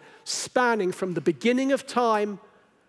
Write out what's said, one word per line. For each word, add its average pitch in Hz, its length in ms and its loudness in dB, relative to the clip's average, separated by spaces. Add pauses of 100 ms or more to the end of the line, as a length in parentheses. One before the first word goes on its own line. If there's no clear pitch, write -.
(260)
spanning 226 680 0
from 185 220 -6
the 160 80 -4
beginning 247 500 0
of 269 140 0
time 208 540 0 (500)